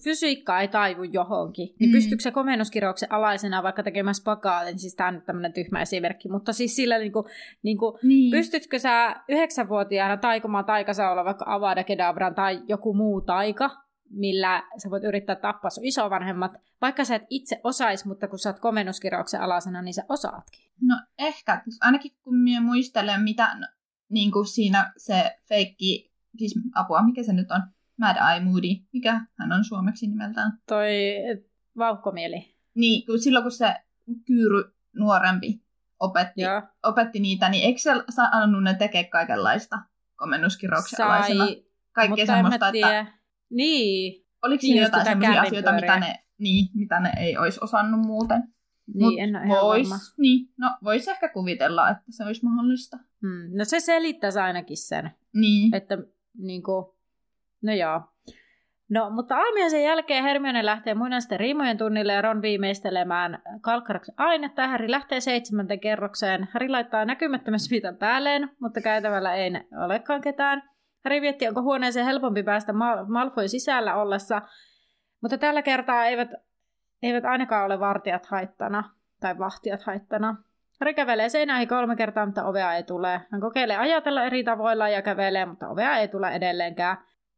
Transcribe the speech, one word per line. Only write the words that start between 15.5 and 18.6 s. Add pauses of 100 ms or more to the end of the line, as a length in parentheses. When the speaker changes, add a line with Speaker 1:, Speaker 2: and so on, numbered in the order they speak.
Speaker 1:
sun
isovanhemmat, (300)
vaikka
sä
et
itse
osais,
mutta
kun
sä
oot
komennuskirjauksen